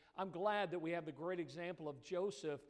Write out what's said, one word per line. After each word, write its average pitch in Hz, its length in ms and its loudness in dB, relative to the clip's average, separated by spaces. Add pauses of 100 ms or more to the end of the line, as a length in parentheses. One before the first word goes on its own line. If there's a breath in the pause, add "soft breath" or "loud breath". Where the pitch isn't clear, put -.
(160 soft breath)
I'm 190 140 0
glad 202 400 4
that 175 80 0
we 165 140 0
have 170 120 0
the 156 80 -6
great 170 260 -2
example 165 500 -4
of 135 140 -6
Joseph. 180 680 0